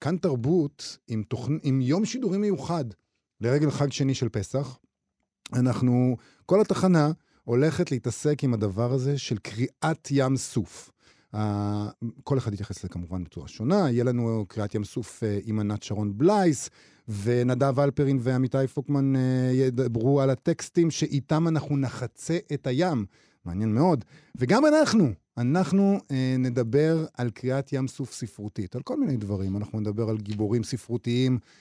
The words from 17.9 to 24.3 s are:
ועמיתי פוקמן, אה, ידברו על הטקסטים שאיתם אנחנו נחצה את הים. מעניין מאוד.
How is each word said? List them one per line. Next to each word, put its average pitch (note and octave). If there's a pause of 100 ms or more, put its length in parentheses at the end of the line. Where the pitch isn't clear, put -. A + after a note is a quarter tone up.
ועמיתי C3
פוקמן, C#3
אה, C3 (320)
ידברו B2+
על C3+
הטקסטים E3
שאיתם D#3
אנחנו D3
נחצה C3 (160)
את C3+
הים. C3+ (400)
מעניין G#2
מאוד. C#3+ (300)